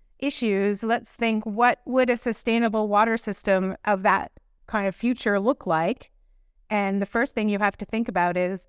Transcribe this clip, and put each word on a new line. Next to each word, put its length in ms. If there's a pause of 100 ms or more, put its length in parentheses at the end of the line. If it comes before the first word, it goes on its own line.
(200)
issues. 640
Let's 280
think, 340
what 400
would 240
a 60
sustainable 720
water 300
system 640
of 200
that 280 (360)
kind 200
of 80
future 440
look 280
like? 440 (580)
And 320
the 40
first 300
thing 140
you 100
have 180
to 80
think 220
about 300
is 320